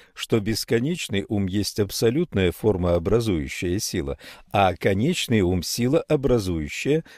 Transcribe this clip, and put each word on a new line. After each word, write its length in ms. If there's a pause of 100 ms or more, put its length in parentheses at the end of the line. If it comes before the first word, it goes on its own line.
(140)
что 260
бесконечный 880
ум 200
есть 320
абсолютная 720
формообразующая 1300
сила, 400 (320)
а 240
конечный 680
ум 220
сила 380
образующая 1000 (140)